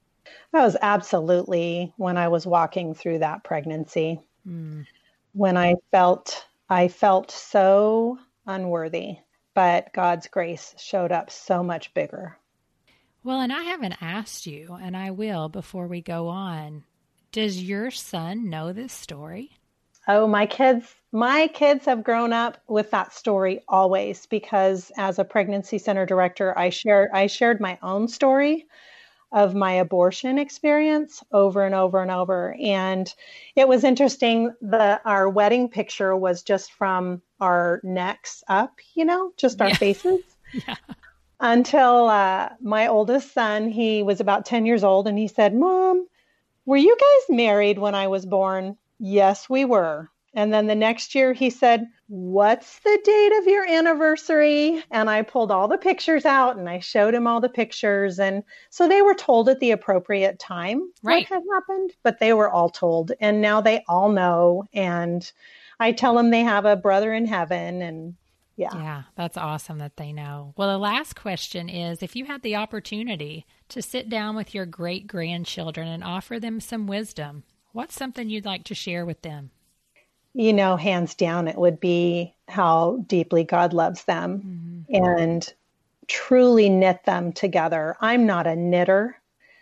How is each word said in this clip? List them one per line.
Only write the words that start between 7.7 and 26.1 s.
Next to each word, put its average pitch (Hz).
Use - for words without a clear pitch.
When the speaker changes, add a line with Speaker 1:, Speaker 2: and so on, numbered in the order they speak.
Speaker 1:
unworthy, 175
but 175
God's 175
grace 170
showed 180
up 165
so -
much 170
bigger. 165
Speaker 2:
Well, 262
and 247
I 311
haven't 330
asked 185
you, 165
and 185
I 190
will 185
before 175
we 175
go 170
on. 160
Does 208
your 202
son 190
know 160
this 233
story? 170
Speaker 1:
Oh, 208
my 208
kids, 247
my 262
kids 285
have 247
grown 233
up 233
with 214
that 190
story 190
always, 190
because 190
as 196
a 190
pregnancy 202
center 190
director, 185